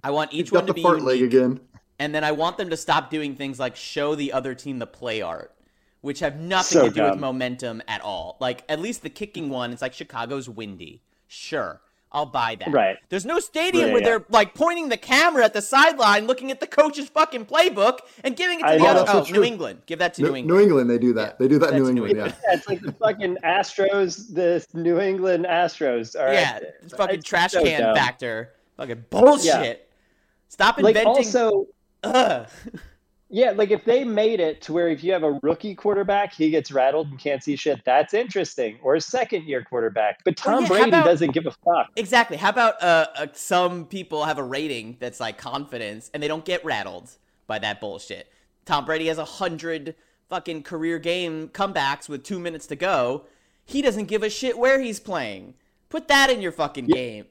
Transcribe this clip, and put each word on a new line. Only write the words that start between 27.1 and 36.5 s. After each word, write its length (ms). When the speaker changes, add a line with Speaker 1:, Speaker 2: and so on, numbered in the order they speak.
Speaker 3:
It's 40
Speaker 1:
trash 280
Speaker 3:
so 120
Speaker 1:
can 160
Speaker 3:
dumb. 160
Speaker 1:
factor. 560
Fucking 320
bullshit. 380
Speaker 3:
Yeah. 260
Speaker 1:
Stop 300
Speaker 3:
Like, 180
Speaker 1:
inventing 300
Speaker 3:
also, 400
Speaker 1:
Ugh. 440
<laughs> 400
Speaker 3:
yeah, 220
like, 200
if 140
they 200
made 360
it 220
to 100
where 160
if 140
you 100
have 120
a 80
rookie 320
quarterback, 580
he 180